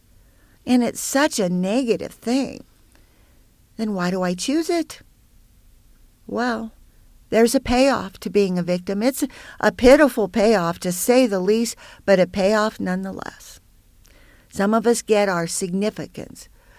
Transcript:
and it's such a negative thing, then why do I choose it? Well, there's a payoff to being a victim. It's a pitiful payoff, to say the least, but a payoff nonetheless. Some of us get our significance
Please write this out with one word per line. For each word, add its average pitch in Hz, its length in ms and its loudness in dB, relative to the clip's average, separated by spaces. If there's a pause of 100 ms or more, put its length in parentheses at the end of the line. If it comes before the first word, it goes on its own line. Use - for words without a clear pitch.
(680)
and 247 160 2
it's - 160 -4
such 294 400 -2
a 180 120 0
negative 196 640 -2
thing, - 520 -6 (1120)
then 214 180 -6
why 180 160 -2
do 185 120 -2
I 180 120 -2
choose 302 360 -2
it? 339 320 -4 (1200)
Well, 226 460 -6 (560)
there's 233 260 4
a 262 60 2
payoff 240 600 0
to 202 100 -10
being 185 280 0
a 175 40 -2
victim. 180 400 -4
It's 262 220 -2 (360)
a 214 100 2
pitiful 254 580 6
payoff, 196 520 0
to 185 100 -4
say 247 360 2
the 196 120 -2
least, 214 380 0 (300)
but 196 120 4
a 180 80 4
payoff 208 540 0
nonetheless. 190 800 -10 (920)
Some 202 220 -2
of 226 140 0
us 240 160 0
get 202 260 2
our 170 180 -2
significance - 1000 -8 (300)